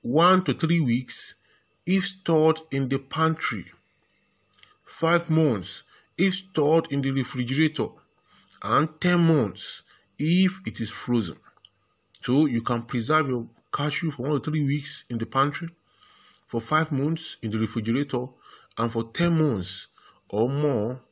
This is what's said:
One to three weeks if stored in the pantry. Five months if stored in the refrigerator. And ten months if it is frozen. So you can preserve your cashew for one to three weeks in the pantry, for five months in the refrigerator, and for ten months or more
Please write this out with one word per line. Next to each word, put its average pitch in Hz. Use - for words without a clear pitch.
One 175
to 139
three 170
weeks 127
if 185
stored 160
in 135
the 135
pantry. 156
Five 170
months 147
if 190
stored 160
in 143
the 135
refrigerator. 135
And 131
ten 180
months 147
if 180
it 104
is 107
frozen. 113
So 143
you 117
can 117
preserve 135
your 120
cashew 147
for 123
one 143
to 151
three 151
weeks 139
in 120
the 113
pantry, 147
for 117
five 156
months 147
in 110
the 110
refrigerator, 120
and 117
for 113
ten 170
months 123
or 110
more 131